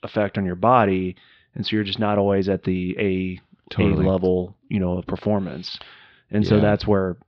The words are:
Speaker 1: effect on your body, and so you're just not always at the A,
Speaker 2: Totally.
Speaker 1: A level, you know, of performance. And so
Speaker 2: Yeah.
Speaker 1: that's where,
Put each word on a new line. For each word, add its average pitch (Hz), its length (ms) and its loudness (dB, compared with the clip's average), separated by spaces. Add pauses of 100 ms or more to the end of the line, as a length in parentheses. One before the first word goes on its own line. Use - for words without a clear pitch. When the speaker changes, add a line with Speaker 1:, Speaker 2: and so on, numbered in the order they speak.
Speaker 1:
effect 104 360 -4
on 98 60 0
your 87 120 -4
body, 95 580 2 (400)
and 113 100 -8
so - 120 -4
you're 107 80 0
just 98 160 -6
not 104 180 0
always 98 300 2
at 95 160 -2
the 90 340 -2
A, 92 420 -2 (300)
Speaker 2:
Totally. 101 340 2
Speaker 1:
A 95 60 4
level, 92 440 0 (140)
you 107 100 -2
know, 90 200 -2
of 87 80 -10
performance. 92 720 -4 (520)
And 104 160 0
so 110 100 4
Speaker 2:
Yeah. 104 60 4
Speaker 1:
that's 104 240 2
where, 95 300 0 (120)